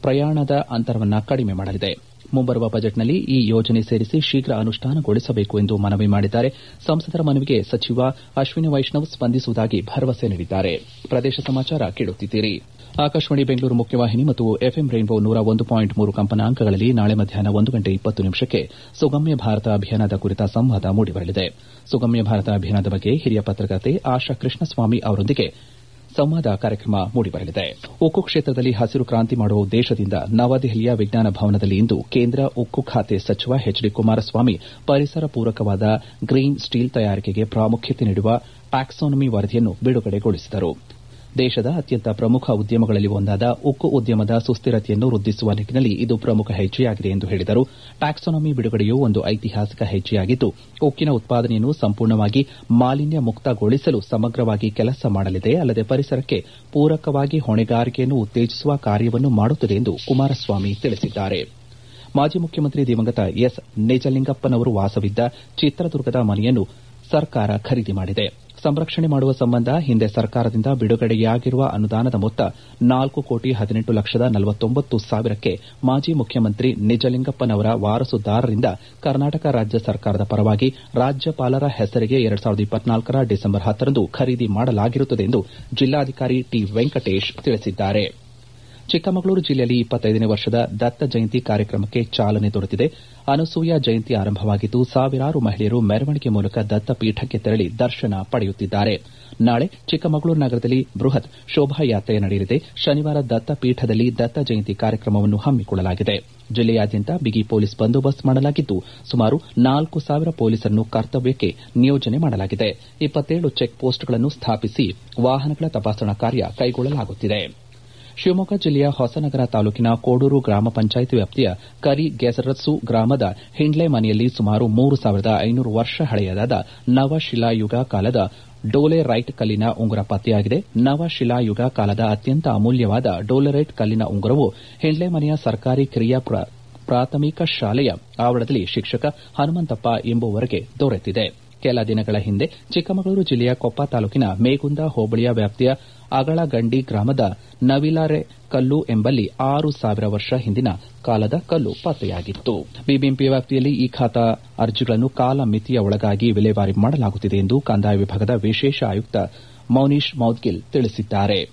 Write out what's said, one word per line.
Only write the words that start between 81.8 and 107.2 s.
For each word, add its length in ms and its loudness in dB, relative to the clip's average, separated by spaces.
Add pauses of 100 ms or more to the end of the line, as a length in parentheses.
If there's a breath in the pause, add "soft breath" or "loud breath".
ಎರಡ್ 260 2
ಸಾವಿರದ 180 0
ಇಪ್ಪತ್ನಾಲ್ಕರ 640 0
ಡಿಸೆಂಬರ್ 420 0
ಹತ್ತರಂದು 440 0
ಖರೀದಿ 400 -2
ಮಾಡಲಾಗಿರುತ್ತದೆ 760 0
ಎಂದು 220 0 (280 loud breath)
ಜಿಲ್ಲಾಧಿಕಾರಿ 680 0
ಟಿ 220 -2
ವೆಂಕಟೇಶ್ 800 -2
ತಿಳಿಸಿದ್ದಾರೆ. 840 -2 (600 loud breath)
ಚಿಕ್ಕಮಗಳೂರು 520 0
ಜಿಲ್ಲೆಯಲ್ಲಿ 380 0
ಇಪ್ಪತ್ತೈದನೇ 460 0
ವರ್ಷದ 440 0 (100)
ದತ್ತ 240 -2
ಜಯಂತಿ 380 0
ಕಾರ್ಯಕ್ರಮಕ್ಕೆ 640 -2
ಚಾಲನೆ 460 0
ದೊರೆತಿದೆ. 380 -2 (400 loud breath)
ಅನಸೂಯ 520 0
ಜಯಂತಿ 340 0
ಆರಂಭವಾಗಿದ್ದು, 720 0
ಸಾವಿರಾರು 560 0
ಮಹಿಳೆಯರು 420 0
ಮೆರವಣಿಗೆ 480 0
ಮೂಲಕ 300 0
ದತ್ತ 320 -2
ಪೀಠಕ್ಕೆ 460 -2
ತೆರಳಿ 420 0
ದರ್ಶನ 340 0 (180)
ಪಡೆಯುತ್ತಿದ್ದಾರೆ. 640 0 (460 loud breath)
ನಾಳೆ 300 2 (160 loud breath)
ಚಿಕ್ಕಮಗಳೂರು 520 0
ನಗರದಲ್ಲಿ 480 0 (100)
ಬೃಹತ್ 300 0 (200 loud breath)
ಶೋಭಾಯಾತ್ರೆ 720 0
ನಡೆಯಲಿದೆ. 440 0 (120)
ಶನಿವಾರ 460 0
ದತ್ತ 300 -2
ಪೀಠದಲ್ಲಿ 680 0
ದತ್ತ 220 -2
ಜಯಂತಿ 360 -2
ಕಾರ್ಯಕ್ರಮವನ್ನು 600 0
ಹಮ್ಮಿಕೊಳ್ಳಲಾಗಿದೆ. 800 0 (340)
ಜಿಲ್ಲೆಯಾದ್ಯಂತ 600 0 (120)